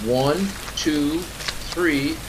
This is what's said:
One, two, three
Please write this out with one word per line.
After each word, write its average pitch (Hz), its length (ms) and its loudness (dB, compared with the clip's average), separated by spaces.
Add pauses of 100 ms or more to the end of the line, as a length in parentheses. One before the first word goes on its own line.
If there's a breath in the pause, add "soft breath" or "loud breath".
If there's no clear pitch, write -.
One, 139 560 2 (180)
two, 151 580 0 (260)
three 160 680 0